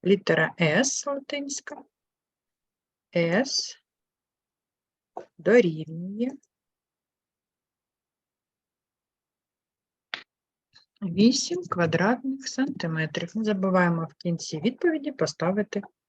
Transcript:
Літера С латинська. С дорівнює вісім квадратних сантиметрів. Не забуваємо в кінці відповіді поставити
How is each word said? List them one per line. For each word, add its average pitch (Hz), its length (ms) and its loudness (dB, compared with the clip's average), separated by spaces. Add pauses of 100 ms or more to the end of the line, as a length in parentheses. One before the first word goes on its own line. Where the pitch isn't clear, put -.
Літера 170 560 2
С 170 460 2
латинська. 285 760 -8 (1300)
С 175 640 0 (1600)
дорівнює 175 920 2 (4000)
вісім 220 640 2
квадратних 190 840 0
сантиметрів. 170 920 -4
Не 220 60 -2
забуваємо 185 680 2
в - 20 -20
кінці 165 460 -6
відповіді 285 520 0
поставити 202 680 -2 (280)